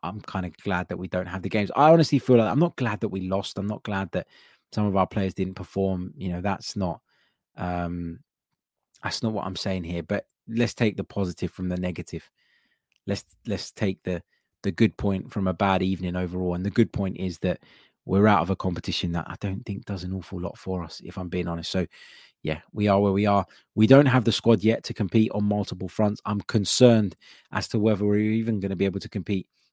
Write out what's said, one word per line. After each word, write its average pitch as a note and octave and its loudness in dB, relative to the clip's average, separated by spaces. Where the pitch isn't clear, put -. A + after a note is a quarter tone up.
I'm G2+ -8
kinda F#2 -6
glad F2+ -2
that F2+ -6
we F2+ -8
don't F2+ -4
have F2+ -8
the F#2+ -8
games. G#2 0
I D3+ 8
honestly D#3 6
feel B2 6
like, A2 4
I'm B2 0
not E3+ 2
glad G#2+ -4
that A2 -4
we F#2 -6
lost. F#2+ -4
I'm G2+ -4
not G#2 -8
glad F#2+ -4
that F2+ -4
some G#2+ 0
of G2 0
our F#2 4
players F#2+ -2
didn't F#2 -4
perform. F#2+ -4
You F#2 -6
know, F2 -4
that's G2 -4
not, F2 -4
um, F2 -6
that's - -6
not A2+ 0
what F#2+ -6
I'm F#2 -8
saying F#2 -4
here. E2+ -6
But G2+ -4
let's A2+ 0
take G#2+ 0
the F#2 -6
positive F2+ -4
from F#2 -6
the F2+ -2
negative. F2 -8
Let's, G2+ -4
let's G2+ -4
take G2 -2
the, F2 -6
the G2 0
good A2 2
point G2 -2
from G2 -2
a F#2 0
bad F#2+ 0
evening F2+ -2
overall. F2+ -2
And F2+ -4
the G2+ -2
good - 2
point F#2+ -4
is F2+ -6
that F2+ -2
we're G2 4
out G2 6
of F2 -2
a F#2+ 0
competition F2 -4
that E2+ -4
I - -12
don't F#2+ -6
think G2 -8
does F#2+ -8
an F#2 -6
awful F#2 -8
lot F2 -8
for F#2 -6
us, - -14
if - -14
I'm F2+ -8
being F2 -4
honest. E2+ -6
So, F#2 0
yeah, D#2 -4
we G#2 0
are G2 4
where G2+ 4
we G2+ 2
are. G2+ 2
We G#2+ 6
don't C#3 10
have B2 4
the A2+ 4
squad G#2+ 4
yet A2 2
to - -8
compete A2 2
on G#2 -2
multiple G2 -2
fronts. G#2+ -2
I'm G#2 -2
concerned A2 4
as G2+ -4
to A#2 -2
whether G#2 2
we're G#2 2
even A2 0
gonna F#2+ -4
be G2 0
able F#2+ -2
to - -10
compete F#2+ -4